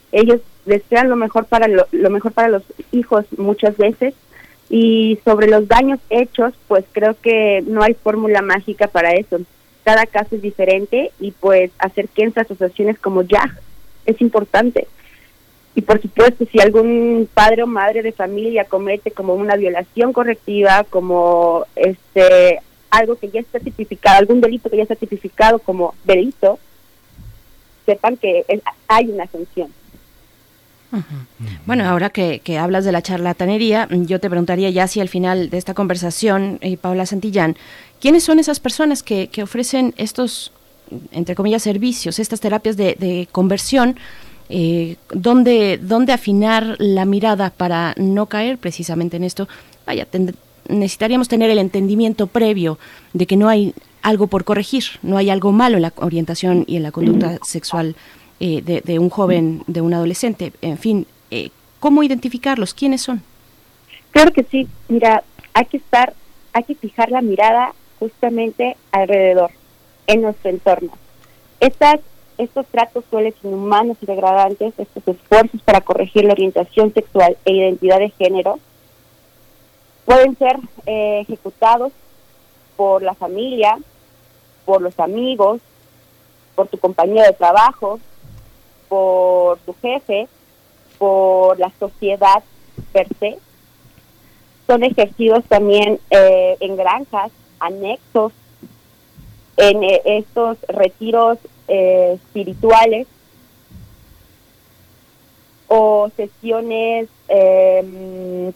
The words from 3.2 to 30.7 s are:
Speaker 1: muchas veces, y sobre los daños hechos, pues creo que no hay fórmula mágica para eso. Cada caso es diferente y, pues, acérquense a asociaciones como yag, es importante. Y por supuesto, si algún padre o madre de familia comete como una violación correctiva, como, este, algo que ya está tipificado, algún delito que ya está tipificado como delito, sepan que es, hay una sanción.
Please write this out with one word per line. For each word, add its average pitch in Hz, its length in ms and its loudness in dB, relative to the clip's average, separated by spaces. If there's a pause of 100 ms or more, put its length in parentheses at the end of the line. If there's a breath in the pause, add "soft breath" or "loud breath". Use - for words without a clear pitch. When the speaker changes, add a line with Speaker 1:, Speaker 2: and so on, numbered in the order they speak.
Speaker 1:
muchas 208 400 0
veces, 226 360 0 (560 soft breath)
y 220 540 2
sobre 214 240 2
los 214 220 4
daños 262 400 2
hechos, 240 440 -2 (140)
pues 190 240 2
creo 214 300 0
que 214 440 0
no 214 180 0
hay 226 100 2
fórmula 214 480 0
mágica 196 460 -2
para 170 240 0
eso. 180 280 0 (460)
Cada 220 200 4
caso 214 300 -4
es 208 60 -8
diferente 202 680 -2 (100)
y, 196 100 -8
pues, 185 480 2
acérquense 214 640 -2
a - 20 -4
asociaciones 202 560 -4
como 190 220 -2
yag, 185 360 0 (480)
es 220 140 0
importante. 226 680 0 (840 soft breath)
Y 226 100 -2
por 214 180 2
supuesto, 240 500 2
si 220 80 4
algún 226 720 4
padre 220 300 4
o 240 60 -2
madre 220 340 0
de 220 100 -4
familia 208 540 -4
comete 196 460 -4
como 190 240 -4
una 202 200 -2
violación 196 560 -2
correctiva, 208 800 0
como, 175 760 0 (100)
este, 185 840 4 (300)
algo 226 260 2
que 208 140 -10
ya 220 120 -6
está 240 180 -10
tipificado, 202 580 2
algún 226 240 6
delito 226 300 0
que 214 60 0
ya 214 60 2
está 220 120 -4
tipificado 220 640 0
como 180 340 -4 (100)
delito, 202 540 2 (1300)
sepan 233 320 -2
que 180 300 -2
es, 208 120 -2 (280)
hay 220 200 2
una 196 200 -8
sanción. 170 440 -10 (1200)